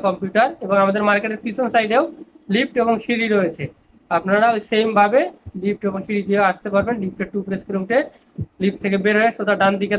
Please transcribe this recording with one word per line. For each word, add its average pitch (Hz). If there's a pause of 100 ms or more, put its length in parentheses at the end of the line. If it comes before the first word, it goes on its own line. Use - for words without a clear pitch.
কম্পিউটার। 190 (160)
এবং 190
আমাদের 196
মার্কেটের 214
পিছন 240
সাইডেও 226 (520)
লিফট 262
এবং 226 (100)
সিঁড়ি 226
রয়েছে, 180 (460)
আপনারা 190
ওই 208 (100)
সেম 220 (100)
ভাবে 208 (420)
লিফট 202
এবং 190
সিঁড়ি 208
দিয়ে 202 (100)
আসতে 180
পারবেন। 202
লিফটে 185
টু 208
প্রেস 190
করে 196
উঠে 226 (640)
লিফট 196
থেকে 196
বের 208
হয়ে 226
সোজা 202
ডান 196 (100)
দিকে 208